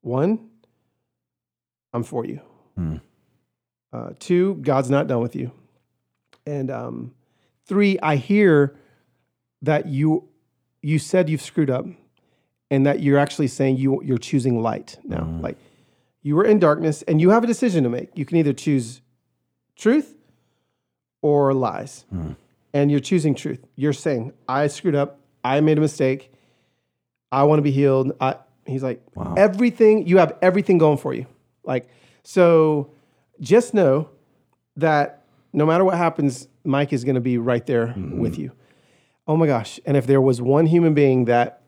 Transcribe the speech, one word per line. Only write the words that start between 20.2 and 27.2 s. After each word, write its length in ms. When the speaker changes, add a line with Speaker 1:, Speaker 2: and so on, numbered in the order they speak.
Speaker 1:
or 340
lies. 580
Speaker 2:
Mm. 240
Speaker 1:
And 160
you're 100
choosing 340
truth. 300
You're 160
saying, 400
'I 200
screwed 260
up. 260
I 160
made 160
a 60
mistake. 500